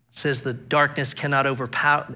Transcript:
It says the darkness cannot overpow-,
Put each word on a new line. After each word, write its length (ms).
It 80
says 240
the 100
darkness 640
cannot 320
overpow-, 680